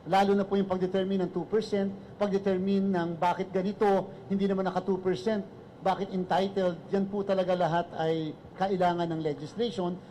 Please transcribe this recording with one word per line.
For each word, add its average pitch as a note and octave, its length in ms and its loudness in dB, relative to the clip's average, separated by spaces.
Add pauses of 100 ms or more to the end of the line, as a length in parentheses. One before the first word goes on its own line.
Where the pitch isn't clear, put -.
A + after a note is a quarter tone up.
lalo G3 320 4
na G3+ 80 2
po G3 160 0
yung G3 80 2
pagdetermine F#3 560 0
ng E3+ 80 -2
two F3 160 -4
percent, G3+ 400 0 (320)
pagdetermine G3 720 2
ng E3+ 240 0
bakit F3+ 400 0
ganito, G3 560 2 (160)
hindi G3 200 0
naman F#3+ 200 0
naka F3+ 160 -2
two F#3 160 0
percent, G3 480 -2 (320)
bakit F#3 320 -2
entitled, F#3 640 0 (160)
yan G3 160 2
po G3+ 160 -2
talaga F#3 320 2
lahat E3+ 400 0
ay D#3+ 400 -2 (240)
kailangan F3 560 2
ng D#3+ 80 -4
legislation F3 720 -2 (160)